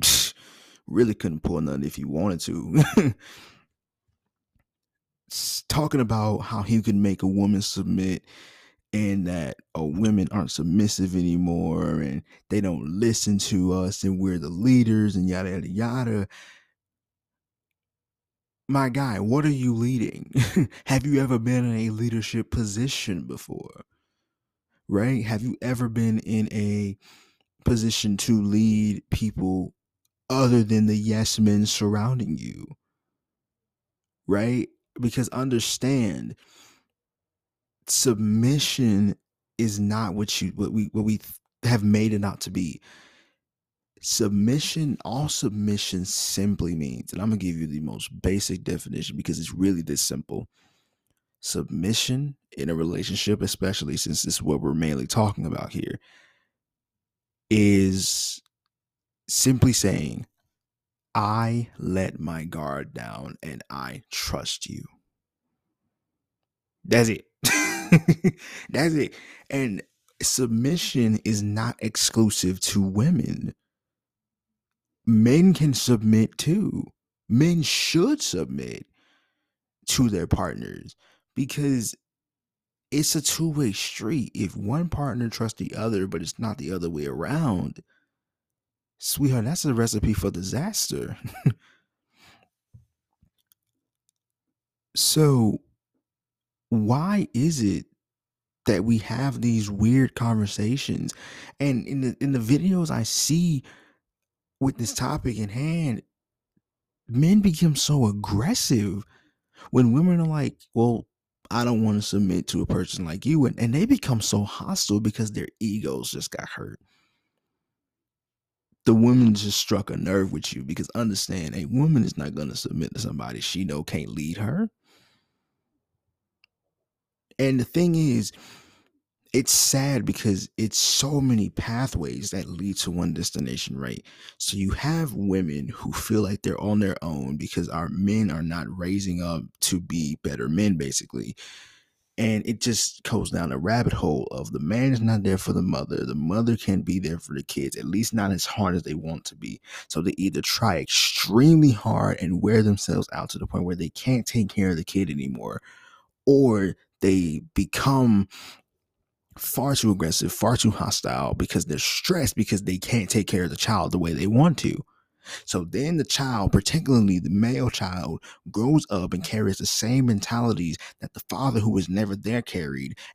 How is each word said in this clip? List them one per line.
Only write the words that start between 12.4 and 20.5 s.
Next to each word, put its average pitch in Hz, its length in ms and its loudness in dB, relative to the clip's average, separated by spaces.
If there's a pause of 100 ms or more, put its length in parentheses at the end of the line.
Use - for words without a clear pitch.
they 104 120 0
don't 80 240 -2 (140)
listen 110 380 2
to 92 360 2
us 92 300 -2
and 95 160 0
we're 92 200 0
the 76 100 -8
leaders 110 640 4
and 92 140 2
yada, 90 220 -2
yada, 85 180 -6
yada. 113 580 -4 (2500)
My 135 200 2
guy, 120 300 -2
what 127 260 2
are 151 40 4
you 127 240 2
leading? 117 580 -2 (280)